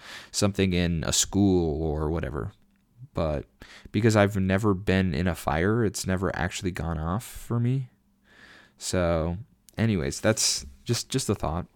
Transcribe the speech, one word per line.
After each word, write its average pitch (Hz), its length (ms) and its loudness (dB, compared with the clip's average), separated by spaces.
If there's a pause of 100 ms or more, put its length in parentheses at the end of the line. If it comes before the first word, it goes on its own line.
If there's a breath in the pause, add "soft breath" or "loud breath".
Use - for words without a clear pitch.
(300 loud breath)
something 98 420 0
in 85 340 0
a - 60 0
school 87 680 2
or 78 280 -2
whatever. 71 420 -4 (600)
But 76 340 -2 (460 loud breath)
because 107 220 4
I've 104 220 4
never 98 380 2
been 92 400 2
in 85 120 0
a 85 80 0
fire, 95 500 0
it's - 220 -4
never 92 300 0
actually 92 340 -4
gone 80 280 -4
off 85 260 -2
for - 340 -6
me. 127 300 0 (880 loud breath)
So, 85 600 0 (380)
anyways, 92 440 0
that's - 440 0 (200)
just, - 240 -2
just 131 200 -2
a 107 60 0
thought. 80 420 -4